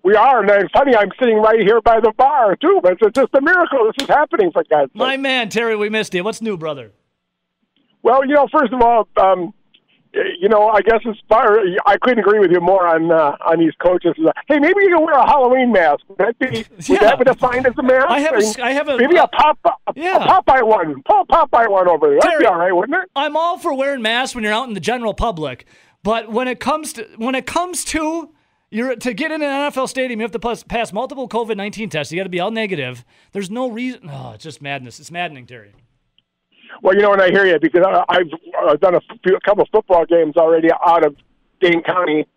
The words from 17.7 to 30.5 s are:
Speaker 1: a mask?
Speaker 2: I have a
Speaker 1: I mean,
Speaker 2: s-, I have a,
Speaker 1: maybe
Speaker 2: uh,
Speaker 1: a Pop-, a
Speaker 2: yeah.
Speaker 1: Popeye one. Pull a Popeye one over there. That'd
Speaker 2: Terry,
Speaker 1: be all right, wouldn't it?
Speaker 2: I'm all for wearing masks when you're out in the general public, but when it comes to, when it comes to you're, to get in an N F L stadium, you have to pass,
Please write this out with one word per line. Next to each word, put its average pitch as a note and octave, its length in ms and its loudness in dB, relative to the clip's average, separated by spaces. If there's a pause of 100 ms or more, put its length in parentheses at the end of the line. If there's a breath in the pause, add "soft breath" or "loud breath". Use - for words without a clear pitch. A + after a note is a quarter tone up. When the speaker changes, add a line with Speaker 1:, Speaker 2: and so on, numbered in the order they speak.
Speaker 1:
a C#4+ 40 -4
mask? C4 280 2
Speaker 2:
I F#3+ 100 0
have D#4 140 -2
a - 20 0
Speaker 1:
I G3+ 40 2
mean, G#3+ 80 0
Speaker 2:
s-, G#3+ 100 -8
I A#3+ 140 -4
have D4 180 -4
a, B3+ 80 -2
Speaker 1:
maybe D#4 200 4
Speaker 2:
uh, C#4+ 60 6
Speaker 1:
a - 40 -2
Pop-, D4+ 300 0 (280)
a - 100 -8
Speaker 2:
yeah. E4+ 220 -4
Speaker 1:
Popeye C#4+ 500 2
one. F#3 400 -2
Pull G4+ 140 0
a - 40 -4
Popeye C#4 440 2
one F#3 180 2
over D#3 220 2
there. C#3+ 100 4
That'd E4+ 120 4
Speaker 2:
Terry, D4+ 100 0
Speaker 1:
be A#3 40 4
all F3 120 2
right, F3+ 180 0
wouldn't D#4 260 -2
it? F4+ 140 -14
Speaker 2:
I'm D4 220 -4
all E4+ 180 -2
for E4+ 160 -6
wearing C4+ 300 -4
masks A#3 320 -4
when A3+ 100 -8
you're G#3+ 80 -2
out A#3+ 160 -4
in G#3+ 60 -10
the F#3+ 60 -8
general A3+ 340 -4
public, D#3 500 -8 (380 soft breath)
but A3 280 -4
when B3 160 -4
it B3 140 -8
comes D4 320 -6
to, - 240 -16
when A#3+ 180 -6
it B3+ 120 -6
comes F4 400 -6
to D#4 440 -6 (400)
you're, A#3+ 260 -6
to A#3 180 -8
get D4+ 160 -6
in D#4 100 -6
an C#4+ 80 -4
N C#4 180 -4
F C#4+ 100 -8
L C4 100 -4
stadium, B3 340 -8
you A3+ 40 -6
have A3+ 80 -10
to A#3 80 -10
pass, A3+ 240 -8